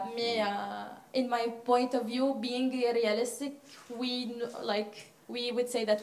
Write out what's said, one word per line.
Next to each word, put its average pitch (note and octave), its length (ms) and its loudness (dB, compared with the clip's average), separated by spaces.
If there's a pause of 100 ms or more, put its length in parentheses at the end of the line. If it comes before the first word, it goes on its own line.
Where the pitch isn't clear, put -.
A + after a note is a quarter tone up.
(140)
mais, A#3 280 0
euh, G3+ 760 -4
in B3+ 100 2
my A#3 220 0 (140)
point B3 300 6
of A3+ 100 2
view, B3+ 300 2
being B3 360 0 (220)
realistic, A#3 600 2 (440)
we B3 280 -2
kn-, A#3 240 -6 (120)
like, G#3+ 440 -2 (220)
we A#3+ 240 -4
would A#3+ 160 0
say A3+ 180 0
that G#3+ 160 4